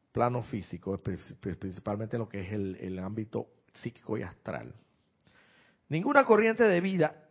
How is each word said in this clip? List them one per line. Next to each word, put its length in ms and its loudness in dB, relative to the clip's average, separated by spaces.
plano 300 0
físico, 540 -6
espe-, 600 -8
principalmente 640 -6
lo 100 -6
que 140 -8
es 100 -8
el, 240 -4
el 220 -8
ámbito 500 -6
psíquico 460 -8
y 40 -6
astral. 520 -10
Ninguna 360 4
corriente 400 6
de 160 6
vida, 500 0